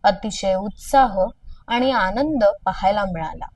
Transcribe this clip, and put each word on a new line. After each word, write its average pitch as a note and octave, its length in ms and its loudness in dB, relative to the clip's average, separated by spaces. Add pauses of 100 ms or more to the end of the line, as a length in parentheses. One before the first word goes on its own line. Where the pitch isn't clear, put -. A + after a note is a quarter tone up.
अतिशय G3+ 500 0
उत्साह G3+ 680 2 (440)
आणि B3 240 0
आनंद A#3 520 0
पाहायला G3+ 600 0
मिळाला. D#3+ 520 -8